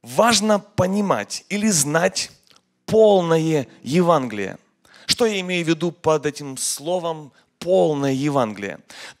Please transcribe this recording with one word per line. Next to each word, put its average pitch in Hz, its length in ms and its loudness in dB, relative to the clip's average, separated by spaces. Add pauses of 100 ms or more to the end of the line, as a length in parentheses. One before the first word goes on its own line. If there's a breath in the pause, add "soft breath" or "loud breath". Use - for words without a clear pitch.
важно 208 560 2
понимать 185 880 -4
или 208 200 -2
знать 165 640 0 (520)
полное 165 840 4 (160 loud breath)
Евангелие. 131 720 0 (480 loud breath)
Что - 180 0
я 208 140 0
имею 180 260 -4
в 156 40 -2
виду 165 240 -2
под 151 340 0
этим 143 300 -8
словом 160 760 -6 (280 soft breath)
«полное 165 500 2
Евангелие»? 120 720 -2 (400 loud breath)